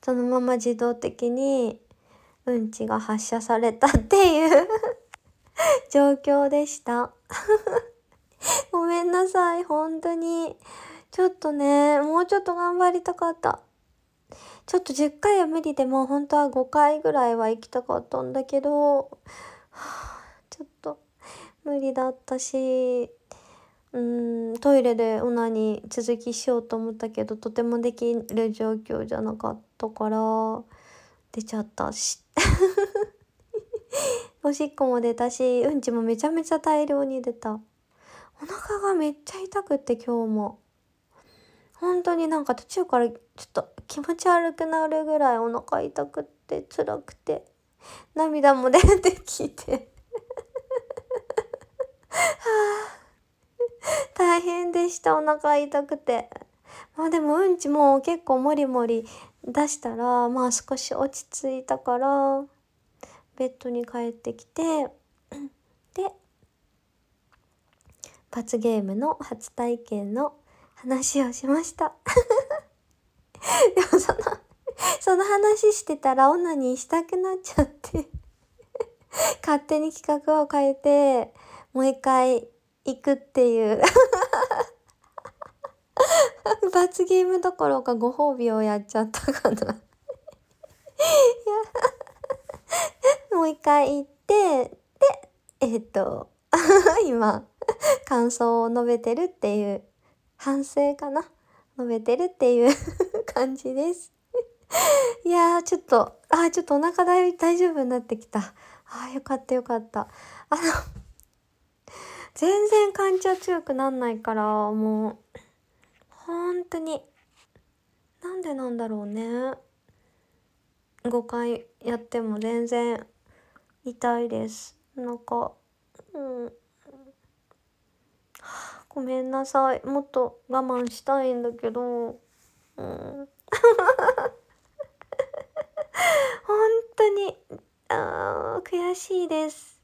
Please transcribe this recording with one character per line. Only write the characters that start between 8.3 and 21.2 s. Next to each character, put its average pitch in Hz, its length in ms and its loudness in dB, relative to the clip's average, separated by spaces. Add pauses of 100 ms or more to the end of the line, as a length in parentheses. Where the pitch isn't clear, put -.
ご 339 140 0
め 339 160 0
ん 349 100 0
な 370 160 2
さ 349 320 2
い、 359 60 -4
本 320 340 -2
当 339 140 -4
に。 330 420 -4 (560)
ち 370 120 0
ょ - 20 6
っ 370 60 4
と 311 200 -6
ね、 285 500 4
も 311 180 2
う 359 60 2
ち 381 100 0
ょ 392 40 4
っ 392 40 -4
と 359 120 -4
頑 349 220 -2
張 359 140 4
り 359 100 -2
た 359 120 -6
か 339 180 -2
っ 330 40 -6
た。 - 240 -2 (1040)
ち - 100 -4
ょ - 40 4
っ - 20 -2
と 294 120 -10
十 294 180 0
回 403 280 2
は 339 80 4
無 320 140 -2
理 302 120 -4
で 269 120 0
も、 262 220 0
本 285 200 -2
当 294 100 2
は 294 100 4
五 262 180 0
回 294 360 4
ぐ 311 100 2
ら 262 180 4
い 233 60 2
は 226 140 0
行 226 100 -2
き - 80 -20
た 254 140 -4
か 254 160 -2
っ 240 100 -6
た 262 160 -4
ん 254 80 -6
だ 269 140 -4
け 277 160 0
ど、 294 380 2
は - 80 -6 (640)
ぁ、 - 60 -20 (720)
ち - 120 -18
ょ 294 40 -14
っ - 20 -20 (140)
と 294 180 -10 (680)